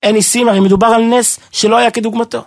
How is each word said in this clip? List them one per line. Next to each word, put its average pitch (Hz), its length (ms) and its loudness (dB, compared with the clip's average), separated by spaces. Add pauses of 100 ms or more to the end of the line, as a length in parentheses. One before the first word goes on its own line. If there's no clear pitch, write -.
אין 214 120 2
ניסים, 233 340 0
הרי 196 120 2
מדובר 196 260 2
על 226 160 2
נס 233 380 0 (120)
שלא 214 240 0
היה 226 140 2
כדוגמתו. 226 560 -6